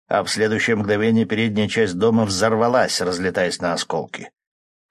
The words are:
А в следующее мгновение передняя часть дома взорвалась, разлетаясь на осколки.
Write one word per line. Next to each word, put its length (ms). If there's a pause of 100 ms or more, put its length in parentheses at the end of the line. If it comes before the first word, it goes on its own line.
А 160
в 60
следующее 480
мгновение 480
передняя 420
часть 300
дома 260
взорвалась, 760
разлетаясь 580
на 140
осколки. 580 (580)